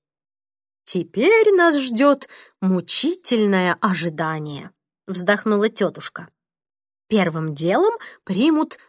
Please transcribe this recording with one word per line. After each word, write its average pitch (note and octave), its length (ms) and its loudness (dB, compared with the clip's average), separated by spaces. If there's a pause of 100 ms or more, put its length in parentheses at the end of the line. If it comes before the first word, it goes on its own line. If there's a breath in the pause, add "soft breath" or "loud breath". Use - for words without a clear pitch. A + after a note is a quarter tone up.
(840)
"Теперь G4 720 2
нас E4+ 240 4
ждёт C4+ 520 2 (320 loud breath)
мучительное F#3+ 1200 0
ожидание", D#3 920 -4 (380)
вздохнула G3+ 600 0
тётушка. - 600 -8 (800)
"Первым D#3+ 480 0
делом G#3+ 380 2 (300 loud breath)
примут D4+ 540 0 (120)